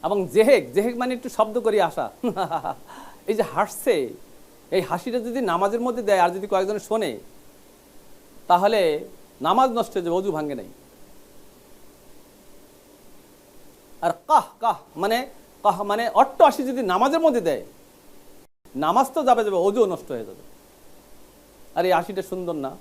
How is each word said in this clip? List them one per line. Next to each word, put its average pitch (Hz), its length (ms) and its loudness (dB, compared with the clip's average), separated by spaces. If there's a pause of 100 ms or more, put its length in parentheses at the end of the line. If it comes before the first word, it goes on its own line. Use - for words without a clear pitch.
এবং 185 240 -2
জেহেক, 214 460 4
জেহেক 233 240 0
মানে 254 160 -4
একটু 247 160 -10
শব্দ 214 300 -2
করে 208 220 0
আসা, 151 300 -2 (120)
<laughs> 165 520 -4 (520)
এই 220 60 -2
যে 214 100 0
হাসছে, 170 680 -2 (640)
এই 185 100 2
হাসিটা 180 380 -4
যদি 240 220 -4
নামাজের 202 400 0
মধ্যে 240 220 -4
দেয় 196 160 4
আর 175 100 4
যদি 190 180 -6
কয়েকজন 196 320 -2
শোনে, 196 400 -4 (1300)
তাহলে 180 600 2 (320)
নামাজ 220 280 4
নষ্ট 233 240 -4
হয়ে 185 100 -4
যাবে, 170 120 -2
অজু 190 160 -2
ভাঙে 151 240 -4
নাই। 104 100 -12 (3250)
আর 170 100 2 (160)
কাহ, 294 180 4 (140)
কাহ 131 180 -2 (180)
মানে, 208 340 -2 (340)
কাহ 196 200 2
মানে 220 260 -2
অট্টহাসি 277 540 4
যদি 254 180 -4
নামাজের 240 380 2
মধ্যে 285 220 2
দেয়, 143 240 -2 (1120)
নামাজ 175 380 2
তো 311 100 -2
যাবে 233 200 4
যাবে, 202 120 -2
অজুও 202 300 4
নষ্ট 170 260 -6
হয়ে 113 140 -8
যাবে। - 260 -20 (1200)
আর 165 100 0
এই 185 60 2
হাসিটা 180 300 -2
সুন্দর 180 320 -8
না? 135 280 -6